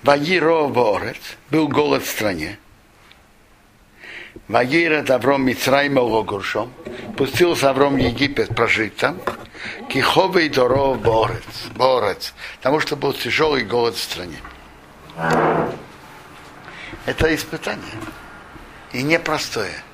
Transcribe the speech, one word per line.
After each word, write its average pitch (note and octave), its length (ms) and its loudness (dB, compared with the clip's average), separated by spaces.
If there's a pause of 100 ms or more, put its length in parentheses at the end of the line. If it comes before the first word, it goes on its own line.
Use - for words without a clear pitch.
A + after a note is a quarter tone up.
Ваиро D3+ 640 4
Боорец, A2+ 500 0 (320)
был D3+ 180 2
голод C#3 360 2
в - 60 -6
стране. G2 480 -4 (1900)
Ваирет C#3 640 2
Авром C3+ 340 4
Мицрайма C3+ 580 2
Логуршом, G#2+ 680 -2 (460)
пустился C#3 520 2
Авром C#3 260 4
в - 20 2
Египет B2 580 0
прожить G#2+ 420 0
там. D3 200 0 (720)
Киховый E3 600 2
Доров B2+ 520 2
Боорец, A2 420 2 (300)
Боорец, A#2 600 0 (240)
потому C#3+ 220 2
что D3 160 -2
был C3+ 180 -2
тяжёлый C3+ 500 0
голод A#2 320 0
в - 80 -6
стране. E2+ 340 -10 (2750)
Это D#3 280 2
испытание. - 640 -6 (960)
И B2 120 -4
непростое. D3 680 -2 (200)